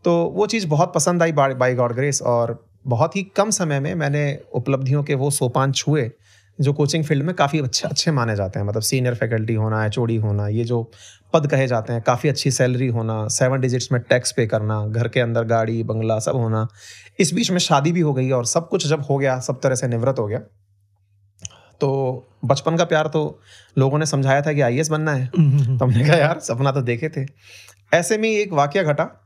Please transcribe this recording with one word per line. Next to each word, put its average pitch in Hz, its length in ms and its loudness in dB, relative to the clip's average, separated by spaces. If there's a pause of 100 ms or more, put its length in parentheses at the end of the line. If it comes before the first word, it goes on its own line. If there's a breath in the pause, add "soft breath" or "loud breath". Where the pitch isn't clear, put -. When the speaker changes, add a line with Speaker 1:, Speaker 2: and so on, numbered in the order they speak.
Speaker 1:
तो 170 320 2
वो 208 100 2
चीज़ 208 200 -2
बहुत 160 280 2
पसंद 175 280 2
आई 165 100 2
by, 135 220 2
by 127 220 2
God 120 160 0
grace, 131 300 -2
और 117 440 -2 (200)
बहुत 139 300 0
ही 196 60 -2
कम 202 280 -2
समय 151 300 0
में 165 140 -4
मैंने 147 440 -2 (160)
उपलब्धियों 135 480 0
के 147 120 0
वो 139 160 0
सोपान 135 420 0
छुए 135 400 0 (480 soft breath)
जो 143 120 2
कोचिंग 147 320 0
फील्ड 143 200 0
में 180 100 -4
काफ़ी 151 260 0
अच्छे, - 280 -4
अच्छे - 220 -2
माने 117 260 0
जाते 98 220 -2
हैं। 101 80 -2
मतलब 110 160 -2
सीनियर 123 320 0
फैकल्टी 113 400 -2
होना, 110 320 0
एचओडी 113 300 0
होना, 104 320 0
ये 113 160 0
जो 117 260 -2 (420 loud breath)
पद 156 140 2
कहे 135 200 2
जाते 120 260 -2
हैं, 113 100 -2
काफ़ी 127 260 2
अच्छी 139 220 0
सैलरी 123 360 2
होना, 113 420 -2
सेवन 131 320 0
डिजिट्स 127 320 -2
में 123 80 0
टैक्स - 320 0
पे 117 140 0
करना, 107 400 -2
घर 113 220 -2
के 123 120 0
अंदर 117 240 0
गाड़ी, 113 380 0
बंगला 110 360 -2
सब - 180 -2
होना। 110 320 0 (500 loud breath)
इस 170 160 0
बीच 220 160 -2
में 180 80 0
शादी 160 340 0
भी 175 80 0
हो 151 140 0
गई 131 160 -2
और 120 160 -2
सब 170 220 -2
कुछ 170 180 -2
जब 147 240 0
हो 139 80 0
गया, 131 220 0
सब 127 200 -6
तरह 131 140 0
से 123 140 -4
निवृत्त 120 300 -2
हो 110 80 -2
गया, 107 120 -6 (1400 soft breath)
तो 135 420 -2 (220)
बचपन 139 320 0
का 170 80 2
प्यार 156 220 2
तो 151 340 -2 (380 loud breath)
लोगों 135 200 4
ने 156 80 0
समझाया 139 360 2
था 151 100 0
कि 143 80 2
आईएएस 135 280 2
बनना 156 240 0
है। 131 260 -2
Speaker 2:
हम्म, 147 120 6
हम्म, 139 120 4
हम्म। 123 160 0
Speaker 1:
तो 127 60 2
हमने 120 200 4
कहा, 156 120 6
"यार, 160 240 2
सपना 139 320 -2
तो 139 80 -2
देखे 120 280 -2
थे।" 139 180 -6 (680 loud breath)
ऐसे 175 240 2
में 220 100 0
ही 214 80 0
एक 202 160 -2
वाकया 147 300 2
घटा 151 220 0 (220)